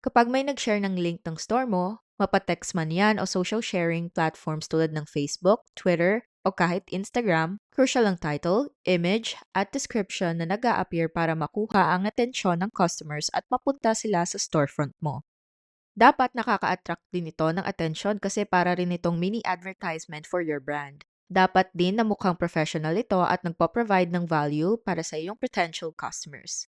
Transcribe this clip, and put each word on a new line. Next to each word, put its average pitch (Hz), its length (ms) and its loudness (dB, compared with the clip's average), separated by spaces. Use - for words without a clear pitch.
Kapag 233 240 4
may 262 160 0
nag-share 233 400 0
ng 190 160 -2
link 170 240 -2
ng 160 160 -8
store 247 240 -2
mo, 202 400 -2
mapatext - 560 0
man 160 160 -2
yan 208 240 4
o 185 80 -2
social 185 400 -2
sharing 170 480 -2
platforms 160 560 -2
tulad 160 240 0
ng 156 160 -6
Facebook, 175 560 0
Twitter, 180 480 2
o 196 80 0
kahit 175 400 0
Instagram, 190 640 -2
crucial 247 320 4
ang 190 160 2
title, 175 640 -2
image, 185 560 0
at 196 160 -2
description 185 720 -4
na - 80 -2
nag-a-appear 190 560 0
para 160 320 0
makuha 180 560 2
ang 185 80 -2
atensyon 214 560 0
ng 202 160 -2
customers 151 560 -2
at - 160 -4
mapunta 254 480 0
sila 180 320 0
sa - 80 -8
storefront 147 640 -2
mo. 143 240 -6
Dapat 254 400 6
nakaka-attract 190 800 -2
din 170 160 -6
ito 160 160 0
ng 170 160 0
atensyon 190 560 -2
kasi 202 240 -2
para 180 320 2
rin 175 160 0
itong 170 240 0
mini 190 320 -2
advertisement 175 800 -8
for 180 160 -2
your 151 160 -2
brand. 143 480 -8
Dapat 185 400 4
din 180 240 0
na 233 80 2
mukhang 202 320 0
professional 160 640 -2
ito 185 240 0
at - 240 0
nagpo-provide 185 640 0
ng 175 160 -2
value 151 560 0
para 185 160 -2
sa 160 160 -8
iyong 175 240 -8
potential 170 560 -4
customers. - 800 -12